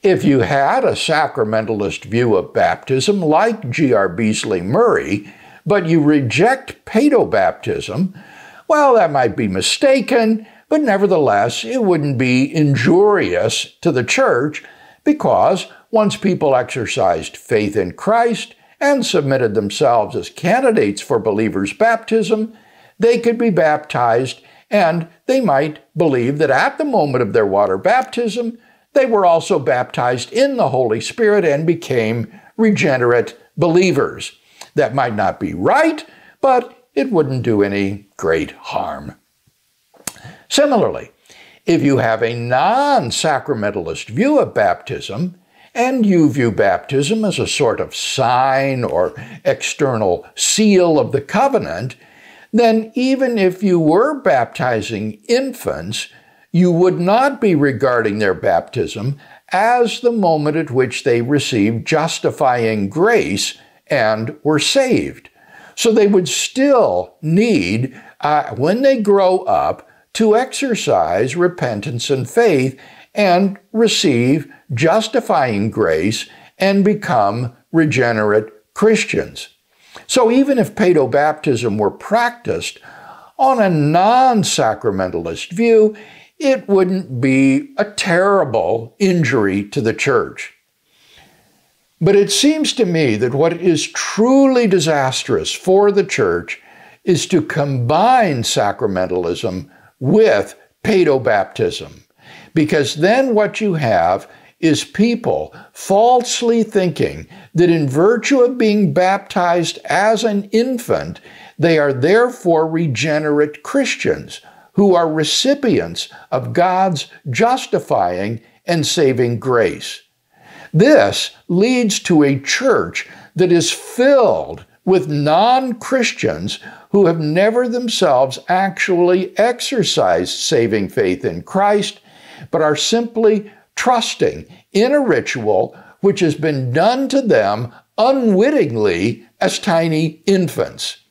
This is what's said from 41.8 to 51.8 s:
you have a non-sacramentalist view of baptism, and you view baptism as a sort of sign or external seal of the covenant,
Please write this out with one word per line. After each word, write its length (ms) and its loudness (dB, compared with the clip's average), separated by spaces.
you 160 2
have 240 0
a 120 -2
non-sacramentalist 1700 -2
view 300 0
of 160 -2
baptism, 840 -4
and 300 0
you 260 4
view 200 0
baptism 760 0
as 140 -2
a 80 -2
sort 340 -2
of 140 -8
sign 880 -2
or 300 -2
external 880 -2
seal 640 2
of 140 0
the 80 0
covenant, 760 -4